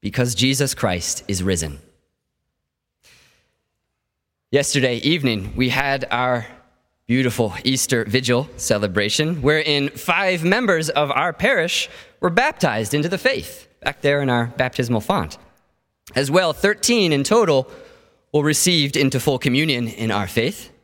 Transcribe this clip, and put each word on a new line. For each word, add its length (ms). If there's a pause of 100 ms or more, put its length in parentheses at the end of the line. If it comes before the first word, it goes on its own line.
because 320
Jesus 400
Christ 540
is 160
risen. 340 (2750)
Yesterday 480
evening, 580
we 140
had 400
our 380 (580)
beautiful 480 (100)
Easter 420
Vigil 520
celebration, 840
wherein 460
five 540
members 460
of 220
our 200
parish 580 (300)
were 120
baptized 640
into 120
the 120
faith, 480 (140)
back 200
there 220
in 80
our 160
baptismal 540
font. 360 (760)
As 160
well, 220
thirteen 600
in 100
total 460 (640)
were 100
received 540
into 220
full 180
communion 500
in 220
our 180
faith 440 (120)